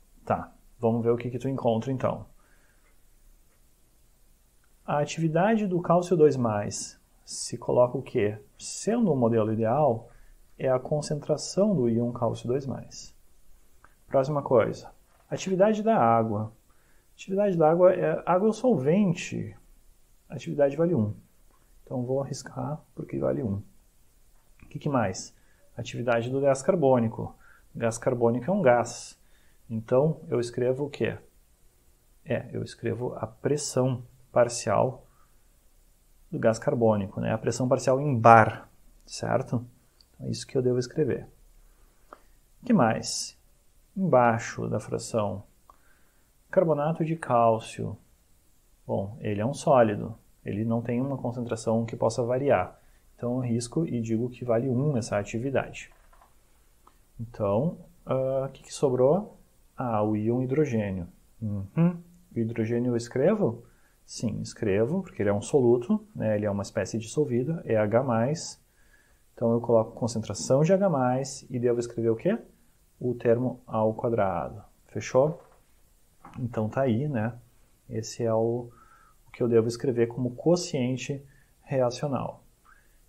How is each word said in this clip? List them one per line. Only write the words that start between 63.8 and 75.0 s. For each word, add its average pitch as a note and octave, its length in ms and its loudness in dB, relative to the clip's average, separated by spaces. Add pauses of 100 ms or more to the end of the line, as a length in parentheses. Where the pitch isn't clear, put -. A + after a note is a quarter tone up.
Sim, - 360 -6
escrevo, A2 600 -2
porque - 200 -8
ele G#2 80 0
é G2+ 40 4
um G2+ 80 -2
soluto, B2 640 2 (100)
né? A2 200 0
Ele G#2 100 -2
é G2+ 60 0
uma G2+ 100 -2
espécie G#2 380 -4
de A2 100 -10
solvido, C#3+ 560 -2
é B2 100 0
H G#2+ 280 2
mais. C3 580 -2 (720)
Então, A#2 180 0
eu A#2 80 2
coloco A2+ 320 2
concentração A#2 720 0
de E3 80 4
H G3 160 4
mais C3 640 -2
e B2+ 100 -6
devo A#2+ 200 2
escrever A#2 300 -2
o A2+ 60 4
quê? G3 220 0 (640)
O B2 160 -2
termo A#2+ 520 0
ao A2 260 2
quadrado. G2 680 -2 (240)
Fechou? C3 540 0 (1000)